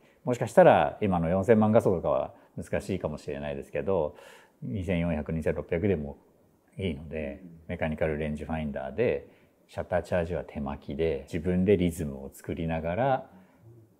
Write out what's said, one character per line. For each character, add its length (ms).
も 100
し 40
か 80
し 80
た 100
ら 360
今 180
の 100
四 160
千 140
万 140
画 80
素 160
と 40
か 80
は 240
難 240
し 140
い 40
か 100
も 100
し 100
れ 120
な 100
い 60
で 80
す 80
け 100
ど、 320
二 220
千 160
四 140
百、 180
二 100
千 120
六 140
百 200
で 80
も 200
い 120
い 40
の 140
で、 340
メ 100
カ 120
ニ 80
カ 100
ル 100
レ 120
ン 80
ジ 80
フ 80
ァ 100
イ 20
ン 80
ダ 180
ー 40
で、 320
シ 120
ャ 40
ッ 40
タ 100
ー 60
チ 120
ャ 80
ー 40
ジ 80
は 100
手 160
巻 280
き 80
で、 280
自 160
分 240
で 120
リ 140
ズ 140
ム 140
を 140
作 220
り 140
な 120
が 140
ら、 320